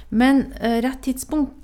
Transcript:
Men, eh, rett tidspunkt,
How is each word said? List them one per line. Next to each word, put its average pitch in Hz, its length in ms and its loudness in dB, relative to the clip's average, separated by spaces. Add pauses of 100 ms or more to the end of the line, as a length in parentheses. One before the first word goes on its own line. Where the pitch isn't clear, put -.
(100)
Men, 254 500 4
eh, 233 220 0
rett 262 200 -4
tidspunkt, 269 500 -4 (120)